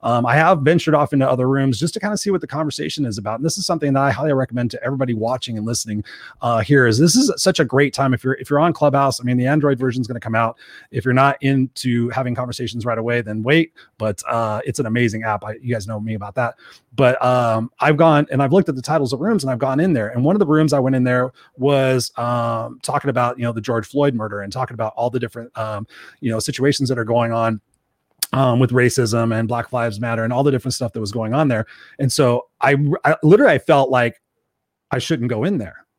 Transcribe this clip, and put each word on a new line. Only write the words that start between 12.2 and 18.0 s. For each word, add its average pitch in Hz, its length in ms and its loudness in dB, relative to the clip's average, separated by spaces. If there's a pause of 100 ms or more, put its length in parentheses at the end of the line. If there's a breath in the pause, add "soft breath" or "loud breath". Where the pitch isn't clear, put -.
conversations 120 500 -8
right 117 120 -2
away, 120 240 -2
then 107 220 -6
wait, 160 300 2 (240 soft breath)
but, 107 300 -4
uh, 113 380 -2
it's - 140 -8
an 135 60 -2
amazing 113 380 -2
app. 107 220 -4
I, 107 160 -10
you 120 120 -6
guys 104 140 -6
know 110 120 -8
me 110 160 -6
about 101 200 -10
that. 120 200 -4 (400 loud breath)
But, 131 280 2
um, 120 560 0
I've 147 180 4
gone 151 340 6